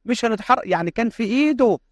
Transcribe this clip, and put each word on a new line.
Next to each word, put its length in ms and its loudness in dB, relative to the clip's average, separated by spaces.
"مش 200 -2
هنتحرك". 420 0
يعني 240 -2
كان 200 -2
في 120 -8
إيده 560 2